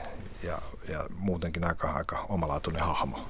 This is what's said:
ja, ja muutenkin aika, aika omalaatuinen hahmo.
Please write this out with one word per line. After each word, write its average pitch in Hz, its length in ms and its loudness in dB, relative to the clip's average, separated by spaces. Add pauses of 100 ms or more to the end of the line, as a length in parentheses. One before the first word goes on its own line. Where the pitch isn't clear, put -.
(440)
ja, 85 140 -2 (320)
ja 80 140 -2 (140)
muutenkin 87 500 2
aika, - 240 2
aika - 380 0
omalaatuinen 80 540 2
hahmo. - 360 2 (100)